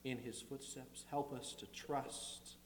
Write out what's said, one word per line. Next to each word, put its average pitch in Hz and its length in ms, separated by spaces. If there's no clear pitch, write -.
in 127 160
his 113 240
footsteps. - 680
Help 143 240
us 123 200
to - 120
trust. - 1000